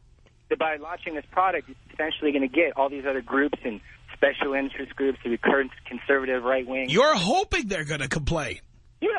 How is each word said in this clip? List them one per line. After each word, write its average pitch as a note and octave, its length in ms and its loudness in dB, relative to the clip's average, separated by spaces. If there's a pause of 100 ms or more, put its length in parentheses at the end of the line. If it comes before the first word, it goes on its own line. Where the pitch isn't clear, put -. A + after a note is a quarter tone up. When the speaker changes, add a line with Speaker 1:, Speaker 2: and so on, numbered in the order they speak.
(600)
Speaker 1:
By D#3 160 0
launching D#3+ 400 -10
this C#3+ 160 -8
product, F3+ 360 2
it's C3+ 100 -18 (140)
essentially D3+ 380 0
gonna C#3 160 2
get C#3+ 300 2
all C#3 120 2
these C3+ 160 -8
other C3+ 160 0
groups C#3 440 0
and A2 160 -6 (340)
special C#3 400 0
interest C#3 400 -4
groups, C3+ 300 0
the A#2+ 120 0
current C#3 360 2 (140)
conservative C3 580 0
right C3 200 2
wing. C3 240 -4
Speaker 2:
You're B3+ 280 6
hoping D#4 500 0
they're F#3+ 180 -4
gonna D3 220 -4
complain. C#3 540 -2 (400)
Speaker 1:
Yeah, F4 80 0 (100)